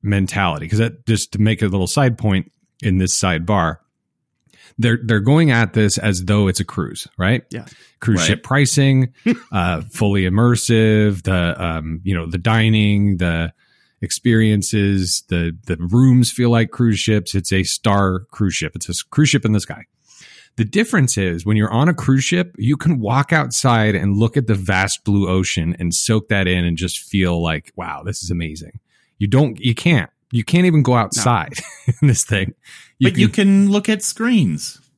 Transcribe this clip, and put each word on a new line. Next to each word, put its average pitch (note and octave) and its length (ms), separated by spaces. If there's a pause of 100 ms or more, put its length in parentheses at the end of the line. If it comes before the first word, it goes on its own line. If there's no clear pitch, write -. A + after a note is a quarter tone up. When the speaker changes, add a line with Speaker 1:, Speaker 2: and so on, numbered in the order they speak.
Speaker 1:
mentality. F#2+ 640
'Cause G2+ 120
that, A2+ 260
just A2 280
to G2+ 80
make G#2+ 200
a A2 60
little F#2 200
side B2+ 300
point F#2+ 340 (320)
in G2 140
this F#2 220
sidebar, E2+ 580 (1000)
they're, A#2+ 260
they're A2 180
going D3+ 300
at A#2 220
this G#2+ 240
as F#2 280
though G#2 220
it's F#2 120
a F#2 60
cruise, - 420 (100)
right? G2+ 320
Speaker 2:
Yeah. A2+ 160 (360)
Speaker 1:
Cruise G#2+ 180
Speaker 3:
Right. E2 80
Speaker 1:
ship G#2+ 160
pricing, C3+ 720 (180)
Speaker 2:
<laughs> - 200
Speaker 1:
uh, F2 300 (100)
fully G2+ 320
immersive, G#2+ 1000
the, F2 400
um, D#2+ 400
you F#2+ 100
know, E2 140
the E2+ 100
dining, G#2 800
the E2+ 340 (500)
experiences, G2+ 1300
the, E2+ 260 (100)
the F2 120
rooms A#2+ 540
feel A#2+ 180
like A#2 220
cruise A2+ 280
ships. G#2 360
It's F#2+ 160
a F#2+ 120
star G2 560 (120)
cruise F#2+ 240
ship. - 200
It's - 140
a - 20
s-, - 100
cruise - 280
ship C#3 160
in G#2+ 80
the G#2+ 60
sky. - 260 (720)
The A#2 80
difference F#3 520
is F2 280
when G#2+ 120
you're G#2 140
on C3 180
a F3 40
cruise C3+ 300
ship, F3+ 340
you C3 200
can D3+ 220
walk A#2+ 340
outside A#2 640
and G2 220
look A#2 200
at B2 100
the A2 80
vast F#2+ 480
blue G2+ 240
ocean F#2 520
and E2+ 140
soak - 360
that G2 180
in F2+ 160
and F2 140
just F2 220
feel F2 440
like, D#2+ 320
"Wow, E2 280
this F#2+ 200
is F2+ 80
amazing." D#2 480 (380)
You G2+ 100
don't, B2+ 320
you A#2 160
can't, C#3 340 (220)
you A#2 140
can't F3+ 200
even D#3+ 180
go B2+ 100
Speaker 2:
No. A#2+ 60
Speaker 1:
outside G#2+ 540 (240)
<laughs> - 240
in D3+ 60
this B2 160
thing. G2 300 (460)
You B2+ 120
Speaker 3:
But F3+ 80
you F#3+ 80
Speaker 1:
can G3 380
Speaker 3:
can G3 60
look G#3 180
at G#3+ 140
screens. F#3 760 (180)